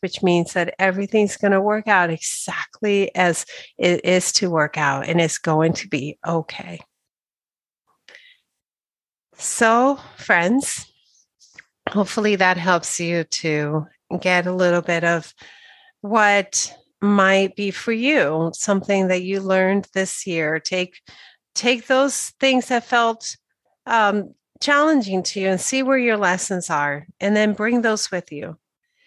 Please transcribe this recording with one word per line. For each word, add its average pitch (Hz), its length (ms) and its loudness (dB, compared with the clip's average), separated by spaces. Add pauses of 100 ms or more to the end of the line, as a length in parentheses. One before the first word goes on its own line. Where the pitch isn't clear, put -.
which - 200 -6
means 175 320 2
that 175 240 -2
everything's 196 600 0
gonna 196 220 4
work 208 280 0
out 180 220 4
exactly - 1040 -4
as 180 300 0 (340)
it 180 260 0
is 180 280 2
to 185 180 0
work 156 280 0
out, 139 280 0
and 170 140 2
it's 165 180 0
going 165 360 2
to - 140 -10
be 147 380 -6
okay. - 540 -6 (2500)
So, 247 640 2 (200)
friends, 202 680 0 (1040)
hopefully 208 480 -2
that 185 220 2
helps 175 420 -2
you 170 240 -2
to 151 600 -2 (340)
get 180 260 0
a 180 80 -2
little 175 280 2
bit 170 200 -2
of 170 300 -2 (720)
what 202 760 0 (240)
might 196 560 2
be 202 140 -4
for - 220 -6
you, 180 640 0
something 196 540 0
that 185 140 0
you 190 180 -4
learned 190 540 0
this 190 320 -4
year. 160 340 -2
Take, 180 400 -6 (540)
take 240 320 -2
those 269 520 0
things 262 300 2
that 240 160 -2
felt 233 520 -2 (500)
um, 208 480 0 (260)
challenging 285 640 2
to - 180 -6
you 190 80 0
and 185 120 0
see 262 220 -2
where 262 160 2
your 240 180 2
lessons 185 540 -2
are, 147 360 -2 (140)
and 202 140 0
then 208 200 2
bring 226 280 0
those 220 280 -2
with 175 200 -6
you. 156 280 -12 (480)